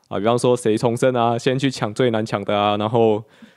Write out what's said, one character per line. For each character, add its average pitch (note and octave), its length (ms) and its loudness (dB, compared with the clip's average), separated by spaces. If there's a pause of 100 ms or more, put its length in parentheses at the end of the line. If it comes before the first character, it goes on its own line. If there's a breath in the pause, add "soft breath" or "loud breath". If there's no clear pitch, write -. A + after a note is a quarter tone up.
啊， G2+ 100 -6
比 G2 60 -4
方 A#2 140 2
说 B2 180 2
谁 G#2+ 220 0
重 A#2 180 0
生 B2+ 180 0
啊， A#2 240 0
先 C3+ 200 0
去 C3+ 120 0
抢 A2 240 -6
最 B2+ 160 0
难 A2 140 -2
抢 G#2 200 -4
的 G#2 120 -2
啊， G#2 200 2
然 G#2 120 -2
后 A2 340 2 (340 loud breath)